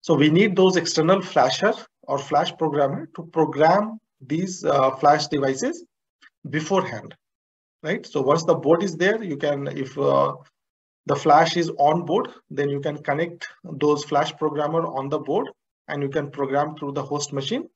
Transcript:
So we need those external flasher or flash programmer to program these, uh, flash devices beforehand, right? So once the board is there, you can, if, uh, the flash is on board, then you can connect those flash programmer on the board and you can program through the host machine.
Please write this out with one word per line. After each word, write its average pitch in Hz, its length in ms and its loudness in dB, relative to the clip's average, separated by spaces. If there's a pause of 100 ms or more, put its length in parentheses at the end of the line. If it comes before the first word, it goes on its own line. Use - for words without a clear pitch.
So 165 120 0
we 151 160 6
need 185 260 4
those 185 200 4
external 165 460 2
flasher 185 520 0 (300)
or 139 140 -4
flash 151 380 -2
programmer 147 640 -2
to 165 60 -14 (100)
program 165 640 2 (260)
these, 160 380 -6
uh, 139 280 2
flash 151 360 2
devices 139 560 -2 (680)
beforehand, 156 640 -4 (720)
right? 156 220 -6
So 147 160 -6
once 151 240 2
the 170 100 4
board 165 260 2
is 185 140 -4
there, 202 260 0
you 175 140 -6
can, 143 320 -2
if, 135 300 -8
uh, 139 360 2 (720)
the 143 100 0
flash 160 420 4
is 165 200 -2
on 156 280 2
board, 196 240 -2 (200)
then 143 200 -2
you 139 100 -4
can 147 240 -6
connect 170 440 -4 (160)
those 147 420 0
flash 151 320 -2
programmer 151 500 -2
on 135 220 -6
the 151 100 -2
board 185 280 -2 (420)
and 143 120 -6
you 139 80 -4
can 143 220 -4
program 139 440 -2
through 139 180 -8
the 139 100 -6
host - 300 -6
machine. 139 420 -6